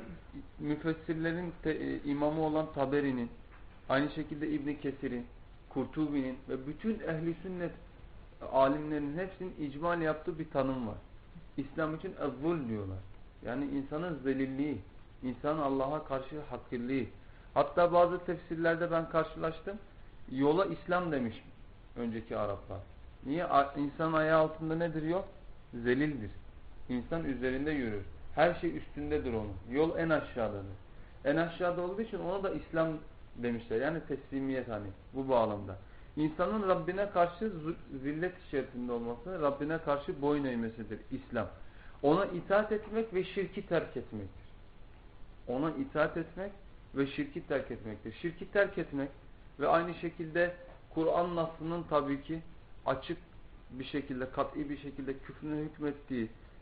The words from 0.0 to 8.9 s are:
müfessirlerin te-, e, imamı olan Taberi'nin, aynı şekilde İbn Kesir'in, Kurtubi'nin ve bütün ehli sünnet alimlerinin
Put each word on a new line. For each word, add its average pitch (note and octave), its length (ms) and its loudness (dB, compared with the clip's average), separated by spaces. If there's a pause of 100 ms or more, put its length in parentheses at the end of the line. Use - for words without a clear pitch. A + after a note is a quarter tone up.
müfessirlerin D#3+ 960 0 (100)
te-, D#3+ 80 2
e, C3+ 300 0
imamı D3 400 2
olan D#3 340 4
Taberi'nin, C3+ 560 2 (580)
aynı C#3 220 4
şekilde D3+ 400 -4
İbn D3 240 0
Kesir'in, B2+ 520 -4 (420)
Kurtubi'nin C3+ 680 0 (100)
ve C3 180 -4
bütün G#3+ 340 -2
ehli E3 420 0
sünnet F3 300 -4 (800)
alimlerinin D3 680 4